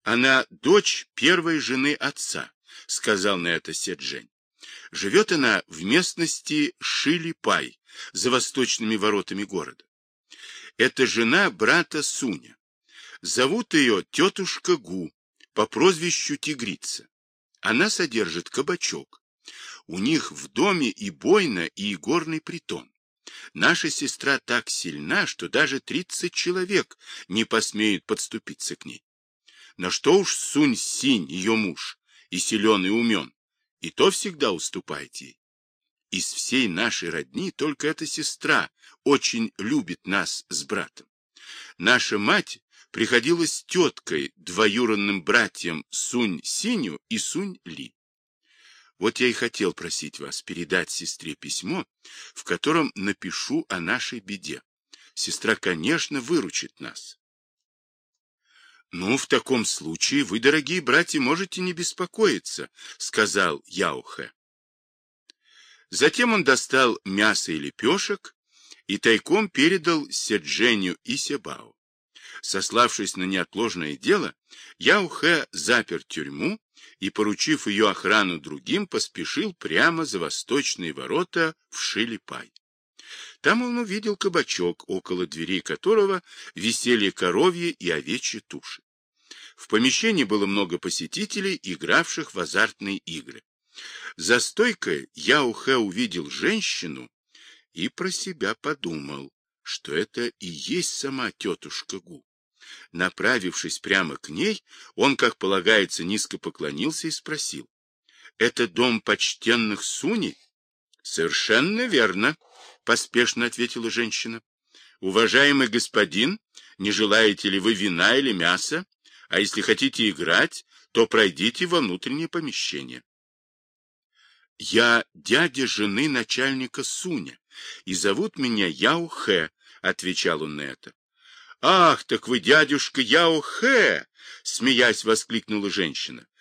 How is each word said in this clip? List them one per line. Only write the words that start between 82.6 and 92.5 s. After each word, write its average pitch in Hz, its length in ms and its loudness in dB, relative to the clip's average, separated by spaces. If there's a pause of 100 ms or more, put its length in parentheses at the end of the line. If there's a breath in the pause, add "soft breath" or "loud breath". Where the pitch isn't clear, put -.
Там 208 160 4
он 247 160 -2
увидел 208 400 -2
кабачок, 135 720 -2
около 90 380 -4
двери 80 340 -4
которого 196 640 0 (320 loud breath)
висели 110 560 2
коровьи 165 680 0
и 87 120 -4
овечьи 80 500 -4
туши. - 420 -16 (720 loud breath)
В - 140 -20
помещении 131 560 2
было 101 220 2
много 98 320 0
посетителей, 190 840 -6
игравших 98 720 -2
в 95 60 -6
азартные 98 580 -2